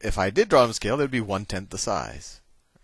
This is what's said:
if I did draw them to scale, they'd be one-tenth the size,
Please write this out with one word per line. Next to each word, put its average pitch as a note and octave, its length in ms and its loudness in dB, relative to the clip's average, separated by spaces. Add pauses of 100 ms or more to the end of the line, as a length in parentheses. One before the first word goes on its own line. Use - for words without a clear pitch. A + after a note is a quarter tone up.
if G2+ 180 -2
I G2 120 2
did G3+ 180 2
draw D#3+ 120 8
them A#2+ 100 6
to A2 40 -6
scale, G#2+ 220 -2
they'd C#3+ 140 0
be B2+ 100 -2
one-tenth G2+ 500 -6
the F#2+ 80 -10
size, D2+ 600 -6 (440)